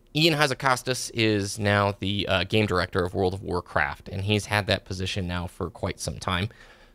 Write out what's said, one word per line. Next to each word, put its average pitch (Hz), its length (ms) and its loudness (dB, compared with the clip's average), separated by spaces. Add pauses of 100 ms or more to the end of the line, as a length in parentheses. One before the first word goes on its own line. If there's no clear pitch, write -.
(160)
Ian 156 220 4
Hazzikostas 131 760 0
is 107 460 2
now 101 400 4
the, 101 300 -2
uh, 92 160 2
game 107 200 2
director 90 380 0
of 90 100 -4
World 95 200 0
of 95 80 -8
Warcraft, 82 680 -4
and 95 120 -6
he's 101 240 0
had 104 220 0
that 101 180 0
position 95 420 -6
now 87 200 -4
for 90 220 -8
quite - 300 -6
some - 200 -6
time. 92 300 -2 (460)